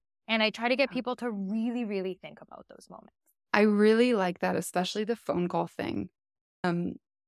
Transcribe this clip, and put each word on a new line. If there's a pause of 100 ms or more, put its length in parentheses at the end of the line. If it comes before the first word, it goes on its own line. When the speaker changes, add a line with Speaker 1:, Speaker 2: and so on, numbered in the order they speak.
(280)
Speaker 1:
And
I
try
to
get
Speaker 2:
Yeah.
Speaker 1:
people
to
really,
really
think
about
those
moments. (400)
Speaker 2:
I
really
like
that,
especially
the
phone
call
thing. (540)
Um, (320)